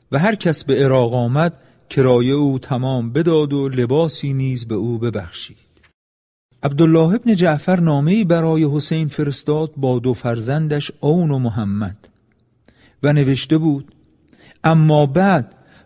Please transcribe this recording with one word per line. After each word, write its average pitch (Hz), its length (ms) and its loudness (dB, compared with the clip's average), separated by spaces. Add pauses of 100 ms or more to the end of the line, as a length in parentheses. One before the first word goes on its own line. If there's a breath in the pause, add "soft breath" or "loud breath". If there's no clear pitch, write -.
(120)
و 135 60 0
هر 208 160 0
کس 175 300 -4
به 135 100 0
عراق 127 400 2
آمد، 127 380 0 (380 soft breath)
کرایهٔ 127 440 2
او 143 240 0
تمام 127 540 -4
بداد 151 400 0
و 139 160 -2
لباسی 139 640 -2
نیز 131 320 -4
به 113 100 -8
او 113 240 -4
ببخشید. 104 580 -8 (1040)
عبدالله 160 520 4
ابن 233 200 0
جعفر 175 460 0
نامه‌ای 160 440 2
برای 160 480 0
حسین 156 360 -4
فرستاد 151 680 -4
با 131 220 0
دو 120 160 -2
فرزندش 139 760 -4 (100)
عون 160 280 2
و 139 80 -2
محمد 104 680 -4 (960 soft breath)
و 143 100 2
نوشته 139 460 2
بود: 151 360 -2 (720 soft breath)
«اما 156 420 4
بعد، 170 480 0 (320 soft breath)